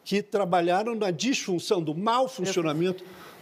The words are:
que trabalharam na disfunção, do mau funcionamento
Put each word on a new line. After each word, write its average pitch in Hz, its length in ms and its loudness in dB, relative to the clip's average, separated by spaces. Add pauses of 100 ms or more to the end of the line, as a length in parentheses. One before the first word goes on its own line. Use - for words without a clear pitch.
que 202 180 0
trabalharam 190 720 2
na 208 160 0
disfunção, 185 680 0
do 151 140 -2
mau 226 320 2
funcionamento 180 760 0 (380)